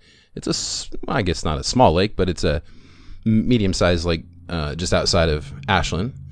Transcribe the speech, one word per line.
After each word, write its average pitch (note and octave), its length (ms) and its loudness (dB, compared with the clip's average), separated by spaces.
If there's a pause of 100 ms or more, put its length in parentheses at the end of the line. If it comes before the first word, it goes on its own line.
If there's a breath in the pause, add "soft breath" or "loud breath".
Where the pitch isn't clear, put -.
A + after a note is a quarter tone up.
(360 soft breath)
it's - 120 -8
a - 40 -2
s-, - 380 -6 (180)
I D3+ 140 -2
guess F2+ 220 -2
not D2+ 160 -2
a B1+ 40 -8
small A#2+ 300 4
lake, F#2+ 220 0
but F#2 140 0
it's - 160 -4
a D2+ 160 0 (640 loud breath)
m-, A2 220 4
medium-sized F#2+ 580 2
lake, E2+ 180 0 (240)
uh, D2+ 280 -4
just F2 180 -2
outside E2+ 360 2
of D2+ 220 -4 (160)
Ashland. G2 460 0 (180)